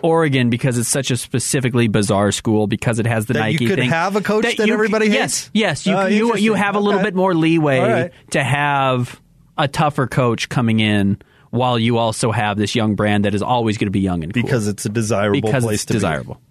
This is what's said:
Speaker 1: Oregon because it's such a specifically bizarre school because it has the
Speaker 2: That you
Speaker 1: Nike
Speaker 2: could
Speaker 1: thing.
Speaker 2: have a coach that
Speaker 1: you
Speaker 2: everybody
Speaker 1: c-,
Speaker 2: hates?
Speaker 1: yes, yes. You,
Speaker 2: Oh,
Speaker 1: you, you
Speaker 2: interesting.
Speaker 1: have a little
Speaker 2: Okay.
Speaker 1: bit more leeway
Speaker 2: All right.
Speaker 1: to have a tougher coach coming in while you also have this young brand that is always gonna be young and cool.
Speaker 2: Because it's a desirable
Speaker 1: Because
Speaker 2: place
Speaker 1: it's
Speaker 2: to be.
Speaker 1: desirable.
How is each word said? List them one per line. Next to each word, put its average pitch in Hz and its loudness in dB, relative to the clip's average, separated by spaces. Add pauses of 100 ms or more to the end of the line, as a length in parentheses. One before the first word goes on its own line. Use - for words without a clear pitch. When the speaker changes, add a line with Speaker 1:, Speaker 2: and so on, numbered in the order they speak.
Speaker 1:
Oregon 151 2
because 120 0
it's 117 0
such 135 -2
a 120 0
specifically 120 0
bizarre 101 2
school 107 0
because 110 -2
it 110 0
has 113 -2
the - -2
Speaker 2:
That 117 0
you - 0
Speaker 1:
Nike 120 0
Speaker 2:
could 190 0
Speaker 1:
thing. 123 0
Speaker 2:
have 175 0
a 208 0
coach 214 0 (120)
that 214 0
Speaker 1:
you 220 2
Speaker 2:
everybody 214 2
Speaker 1:
c-, 208 2
Speaker 2:
hates? 269 -4
Speaker 1:
yes, 196 0
yes. - -8
You, 185 2
Speaker 2:
Oh, 190 2
Speaker 1:
you, 196 2
you 214 2
Speaker 2:
interesting. 214 2
Speaker 1:
have 202 0
a 208 0
little 202 2
Speaker 2:
Okay. 214 0
Speaker 1:
bit 180 -6
more 185 2
leeway 160 2
Speaker 2:
All - 2
right. 175 -2 (200)
Speaker 1:
to 156 0
have 135 -2 (380)
a 151 0
tougher 147 -2
coach 120 0
coming 113 0
in 104 2 (320)
while 123 0
you 117 2
also 117 0
have 104 0
this 104 0
young 110 0
brand 104 2
that 101 0
is 101 -2
always 113 0
gonna 104 -2
be 101 0
young 90 -2
and 78 -8
cool. 123 -2
Speaker 2:
Because 110 -2
it's - -6
a 107 -4
desirable 104 0
Speaker 1:
Because 110 -2
Speaker 2:
place 107 -2
Speaker 1:
it's - -4
Speaker 2:
to - -2
be. 117 0
Speaker 1:
desirable. 73 -4 (120)